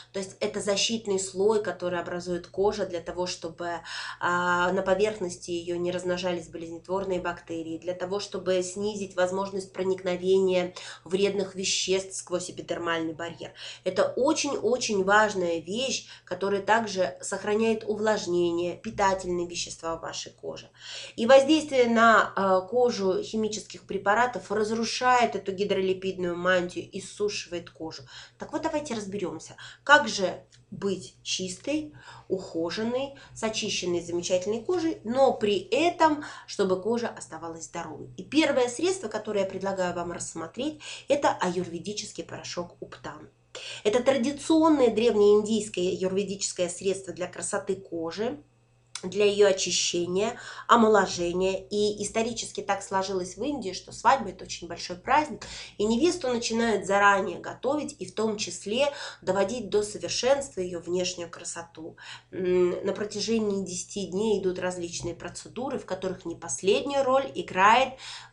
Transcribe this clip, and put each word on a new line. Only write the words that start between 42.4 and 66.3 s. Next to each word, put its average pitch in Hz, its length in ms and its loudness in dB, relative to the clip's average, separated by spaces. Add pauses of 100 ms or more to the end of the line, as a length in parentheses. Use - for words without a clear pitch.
Уптан. - 500 -16 (520)
Это 233 200 4
традиционное 277 880 4
древнеиндийское 208 960 4
аюрведическое 185 800 -2
средство 185 460 -4
для 175 140 -6
красоты 190 480 -4
кожи, 185 600 -6 (640)
для 196 220 2
ее 202 200 6
очищения, 185 920 0 (260)
омоложения. 190 920 4 (140)
И 208 320 0
исторически 226 600 -4
так - 200 -4
сложилось 190 540 -4
в 208 80 -6
Индии, 240 280 -4
что - 200 -12
свадьба — 233 380 2
это - 140 -14
очень - 220 -12
большой 175 300 -8
праздник, 262 500 0 (300)
и 208 80 0
невесту 254 420 2
начинают 226 580 0
заранее 196 540 4
готовить, 247 640 -4
и 185 60 -10
в - 60 -14
том 214 240 -2
числе 262 560 -2 (300)
доводить 196 480 0
до 208 140 2
совершенства 233 800 0
ее 180 180 -6
внешнюю 175 500 -4
красоту. 170 640 -12 (360)
М, 180 520 2
на 190 80 0
протяжении 208 720 -2
десяти 175 420 -8
дней 196 340 0
идут 180 180 -2
различные 175 560 -6
процедуры, 247 640 -8
в - 80 -12
которых 185 380 -6
не 165 100 -6